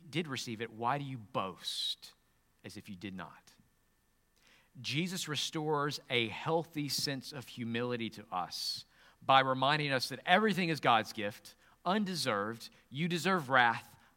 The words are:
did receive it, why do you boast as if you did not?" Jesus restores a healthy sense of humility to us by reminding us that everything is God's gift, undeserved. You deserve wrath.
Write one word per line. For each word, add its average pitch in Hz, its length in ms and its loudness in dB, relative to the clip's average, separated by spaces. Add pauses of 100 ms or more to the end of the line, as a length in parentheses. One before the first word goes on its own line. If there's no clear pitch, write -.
(100)
did 151 180 -2
receive 117 340 -6
it, 117 100 -6
why 117 260 0
do 143 60 -6
you 131 140 -6
boast - 960 -6 (500)
as 104 140 -14
if 95 100 -12
you 104 80 -10
did 95 200 -8
not?" - 380 -14 (1300)
Jesus 165 460 -2
restores 151 720 -2 (100)
a 120 200 2
healthy 156 580 -2
sense 135 460 -4
of 127 140 -10
humility 117 640 -2
to 104 200 -14
us - 540 -4 (360)
by 135 180 8
reminding 135 520 2
us 131 180 0
that 123 160 -8
everything 190 440 4
is 160 100 -2
God's 113 320 4
gift, - 440 -6 (280)
undeserved. 131 840 -2 (200)
You 151 180 0
deserve 170 420 2
wrath. 120 460 6 (220)